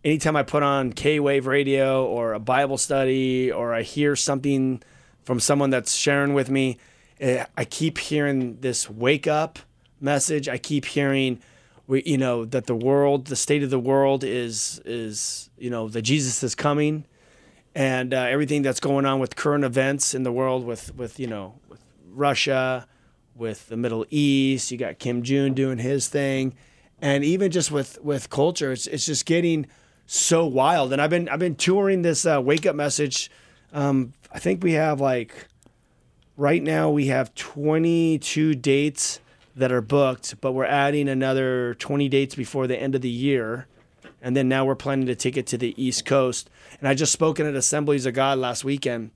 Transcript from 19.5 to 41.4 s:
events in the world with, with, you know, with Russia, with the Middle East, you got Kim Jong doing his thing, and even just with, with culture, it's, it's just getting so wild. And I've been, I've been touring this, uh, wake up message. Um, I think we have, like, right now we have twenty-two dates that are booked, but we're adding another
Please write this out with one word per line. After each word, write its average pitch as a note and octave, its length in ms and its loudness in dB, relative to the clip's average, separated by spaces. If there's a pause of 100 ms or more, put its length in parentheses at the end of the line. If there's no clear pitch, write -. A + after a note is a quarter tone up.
events C3+ 500 0
in C3 100 -2
the B2 80 -2
world B2+ 340 0
with, A#2 300 -10
with, B2 240 -10
you B2+ 80 -6
know, G#2 260 -10 (140)
with - 120 -20 (300)
Russia, C3 760 0 (480)
with A2+ 320 -10
the A2+ 80 -10
Middle A2+ 340 -2
East, C3+ 600 2
you B2 60 -8
got A2+ 200 -8
Kim A#2+ 240 -2
Jong C3+ 320 0
doing C3 240 -2
his B2+ 300 -2
thing, C3+ 460 -2 (460)
and C#3+ 220 0
even F3+ 300 2
just D#3+ 180 0
with, C#3+ 320 -6
with C#3+ 280 -4
culture, D3 420 0
it's, B2 160 -6
it's - 180 -4
just D3+ 200 -4
getting E3 400 2 (380)
so - 400 2
wild. C3+ 480 2
And C#3 80 0
I've D3+ 80 4
been, E3+ 220 0
I've C#3 80 -2
been E3+ 160 0
touring F#3+ 480 2
this, E3+ 240 2
uh, D3 160 4
wake D3+ 240 2
up D#3 100 2
message. D3 540 -2 (420)
Um, C#3 400 0 (180)
I - 80 -12
think F3+ 240 -2
we F3 100 4
have, D3+ 280 2
like, B2+ 480 -2 (880)
right C#3+ 260 2
now D#3 280 2
we D3 160 2
have C3 280 0
twenty-two D#3 1200 2
dates C#3 640 0 (360)
that B2+ 160 2
are B2 80 2
booked, C3 640 0
but C3+ 100 0
we're C3 140 0
adding C#3+ 420 2
another C3 680 0